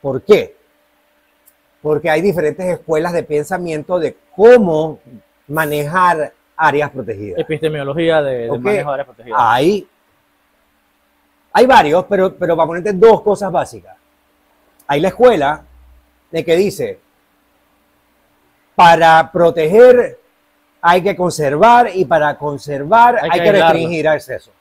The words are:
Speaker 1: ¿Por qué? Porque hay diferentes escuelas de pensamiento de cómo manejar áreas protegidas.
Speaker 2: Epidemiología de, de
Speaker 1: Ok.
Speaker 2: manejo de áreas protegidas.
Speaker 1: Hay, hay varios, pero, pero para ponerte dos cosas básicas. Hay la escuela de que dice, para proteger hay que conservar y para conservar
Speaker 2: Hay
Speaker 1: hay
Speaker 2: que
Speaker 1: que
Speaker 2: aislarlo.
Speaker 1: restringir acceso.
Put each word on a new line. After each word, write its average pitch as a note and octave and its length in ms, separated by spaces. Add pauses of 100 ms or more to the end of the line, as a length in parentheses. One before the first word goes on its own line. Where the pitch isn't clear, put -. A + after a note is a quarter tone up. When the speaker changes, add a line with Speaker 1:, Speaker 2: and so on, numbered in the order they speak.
Speaker 1:
¿Por C3 200
qué? D3+ 340 (1300)
Porque D3+ 280
hay D#3+ 120
diferentes F3 460
escuelas D#3+ 460
de E3 100
pensamiento E3 760
de C#3+ 160 (200)
cómo F3+ 640 (480)
manejar D3+ 880 (220)
áreas D3 360
protegidas. G#2+ 480
Speaker 2:
Epidemiología D#3 840
de, C3+ 220
de A#2 80
Speaker 1:
Ok. - 80
Speaker 2:
manejo E3 300
de C#3 40
áreas C#3 140
protegidas. A2+ 340
Speaker 1:
Hay, C#3+ 460 (1700)
hay A3 120
varios, F#3 400
pero, F#3 300
pero E3+ 200
para D#3+ 120
ponerte F3 260
dos G#3+ 300
cosas G3 280
básicas. C3 460 (880)
Hay C#3+ 140
la F#3 80
escuela E3 560 (640)
de D#3+ 140
que E3 100
dice, D3 440 (1800)
para E3 560
proteger F3+ 880 (640)
hay F3 200
que G3 120
conservar F3+ 800
y F#3 120
para D3 320
conservar D3 800
Speaker 2:
Hay G#3 60
Speaker 1:
hay D#3+ 80
Speaker 2:
que F3 120
Speaker 1:
que - 60
Speaker 2:
aislarlo. E3+ 240
Speaker 1:
restringir E3 340
acceso. C#3 540